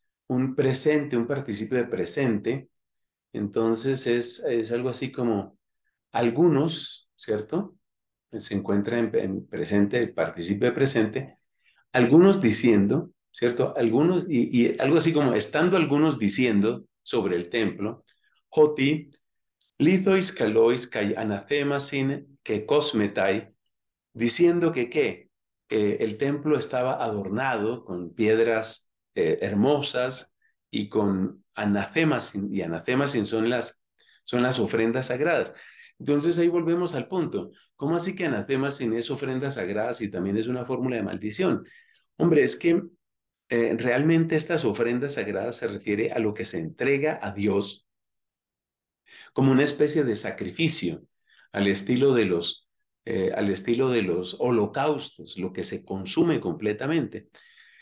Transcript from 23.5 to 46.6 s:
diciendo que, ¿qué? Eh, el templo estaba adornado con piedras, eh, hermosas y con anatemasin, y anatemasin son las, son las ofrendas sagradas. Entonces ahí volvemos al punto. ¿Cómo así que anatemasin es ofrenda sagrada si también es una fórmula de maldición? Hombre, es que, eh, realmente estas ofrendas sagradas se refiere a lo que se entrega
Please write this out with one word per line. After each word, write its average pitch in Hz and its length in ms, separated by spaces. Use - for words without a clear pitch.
diciendo 170 600
que, 120 180
¿qué? 123 400
Eh, 104 320
el 107 180
templo 143 400
estaba 127 460
adornado 110 800
con 90 280
piedras, 110 800
eh, 82 260
hermosas 127 920
y 107 180
con 98 560
anatemasin, 104 1000
y 98 80
anatemasin 127 600
son 113 240
las, 120 340
son 123 180
las 127 160
ofrendas 113 480
sagradas. 139 480
Entonces 147 400
ahí 170 100
volvemos 170 460
al 123 140
punto. 170 420
¿Cómo 151 220
así 180 180
que 185 120
anatemasin 135 680
es 117 160
ofrenda 131 400
sagrada 107 440
si 107 160
también 95 260
es 110 100
una 127 200
fórmula 127 300
de 104 60
maldición? 104 640
Hombre, 151 280
es 123 120
que, 170 260
eh, 117 300
realmente 156 580
estas 156 280
ofrendas 123 500
sagradas 104 420
se 117 120
refiere 104 440
a 123 60
lo 107 160
que 107 100
se - 140
entrega 139 640